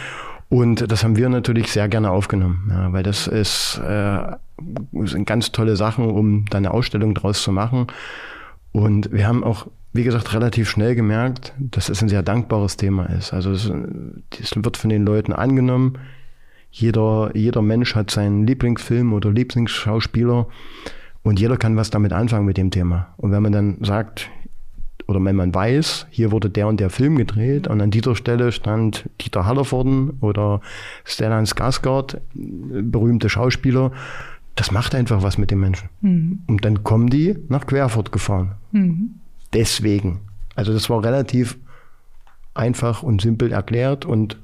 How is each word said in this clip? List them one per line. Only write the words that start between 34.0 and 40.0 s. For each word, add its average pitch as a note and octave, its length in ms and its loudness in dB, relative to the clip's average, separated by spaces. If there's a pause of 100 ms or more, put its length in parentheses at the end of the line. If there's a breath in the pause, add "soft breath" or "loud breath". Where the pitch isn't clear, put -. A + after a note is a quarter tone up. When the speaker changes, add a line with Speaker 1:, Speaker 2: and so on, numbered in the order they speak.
Speaker 1:
das - 160 -2
macht A#2 240 -2
einfach A2+ 280 2
was G2 140 0
mit G2 140 2
den G2+ 80 2
Menschen. F#2+ 300 0 (120)
Speaker 2:
Mhm. F3+ 460 2
Speaker 1:
Und G#2+ 180 2
dann G#2 180 2
kommen A2+ 260 4
die D#3 280 2 (100)
nach C3 200 -2
Querfurt C3 440 0
gefahren. G2 440 -2 (160)
Speaker 2:
Mhm. G3 440 0 (380)
Speaker 1:
Deswegen. G2+ 680 0 (340)